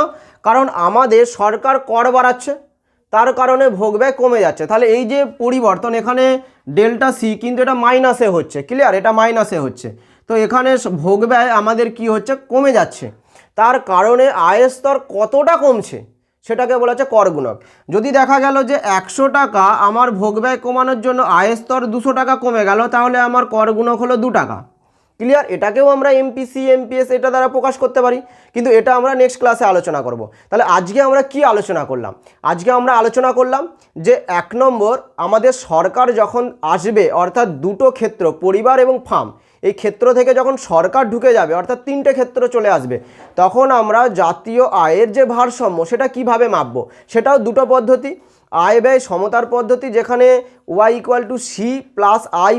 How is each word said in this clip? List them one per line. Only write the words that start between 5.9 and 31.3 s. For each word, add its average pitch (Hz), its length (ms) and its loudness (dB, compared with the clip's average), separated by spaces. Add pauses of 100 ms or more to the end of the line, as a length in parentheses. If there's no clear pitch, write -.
এখানে 254 460 0 (300)
ডেল্টা 226 420 2
সি 226 240 -4
কিন্তু 240 260 -6
এটা 254 120 0
মাইনাসে 247 540 2
হচ্ছে। 156 360 -4
ক্লিয়ার? 247 320 0
এটা 196 160 0
মাইনাসে 220 480 0
হচ্ছে। 131 280 -8 (400)
তো 226 80 -2
এখানে 247 420 2
স-, 240 100 -6
ভোগ 185 380 -2
ব্যয় 247 240 2
আমাদের 226 460 0
কি 226 120 -8
হচ্ছে, 214 280 -2
কমে 269 380 0
যাচ্ছে, 156 380 -2 (440)
তার 240 240 2
কারণে 220 500 2
আয় 208 400 2
স্তর 269 300 -2 (100)
কতটা 277 480 0
কমছে, 233 400 0 (500)
সেটাকে 247 300 -2
বলা 240 140 0
হচ্ছে 254 140 -2
কর 214 240 2
গুণক। 127 280 -6 (320)
যদি 214 220 -2
দেখা 269 280 2
গেল 269 240 0
যে 262 200 -2
একশো 196 460 -2
টাকা 233 340 0 (240)
আমার 240 240 2
ভোগ 208 280 -2
ব্যয় 254 180 -2
কমানোর 254 440 -2
জন্য 254 200 -2
আয় 220 340 2
স্তর 254 300 -4
দুশো 240 280 -2
টাকা 262 220 -2
কমে 240 300 -2
গেল, 214 220 0
তাহলে 247 320 0
আমার 247 260 0
কর 220 260 0
গুণক 233 280 -2
হলো 247 180 -2
দু 240 120 -2
টাকা। 127 280 -2 (600)
ক্লিয়ার? 277 300 0
এটাকেও 214 400 0
আমরা 277 220 2
এমপিসি, 262 500 -2 (100)
এমপিএস 254 400 -2
এটা 247 180 0
দ্বারা 254 180 0
প্রকাশ 262 300 -2
করতে 254 240 -2
পারি, 247 200 0 (320)
কিন্তু 240 180 -2
এটা 226 240 4
আমরা 262 200 0
নেক্সট 254 240 2
ক্লাসে 233 260 0
আলোচনা 175 360 0
করব। 120 200 -8 (280)
তাহলে - 140 2
আজকে 185 380 0
আমরা 269 200 2
কি 269 220 -4